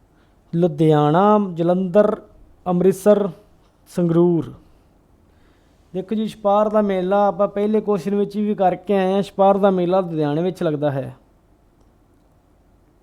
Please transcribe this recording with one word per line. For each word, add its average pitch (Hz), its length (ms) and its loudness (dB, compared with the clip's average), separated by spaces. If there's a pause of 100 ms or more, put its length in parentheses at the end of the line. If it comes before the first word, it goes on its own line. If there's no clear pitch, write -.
(540)
ਲੁਧਿਆਣਾ, 160 840 2 (160)
ਜਲੰਧਰ, 185 680 0 (440)
ਅੰਮ੍ਰਿਤਸਰ, 190 640 2 (580)
ਸੰਗਰੂਰ। 170 680 0 (1400)
ਦੇਖੋ 185 200 -6
ਜੀ, 214 140 -4
ਛਪਾਰ 208 400 0
ਦਾ 214 140 2
ਮੇਲਾ 196 440 0
ਆਪਾਂ 196 220 0
ਪਹਿਲੇ 208 320 -2
ਕੁਐਸਚਨ 202 340 -4
ਵਿੱਚ 202 220 -2
ਵੀ 208 180 -2
ਕਰਕੇ 185 420 0
ਆਏ 185 160 0
ਹਾਂ, 196 100 0
ਛਪਾਰ 196 360 2
ਦਾ 196 120 4
ਮੇਲਾ 185 300 0
ਲੁਧਿਆਣੇ 156 420 -4
ਵਿੱਚ 180 200 -6
ਲੱਗਦਾ 147 280 -2
ਹੈ। 131 260 -8 (1900)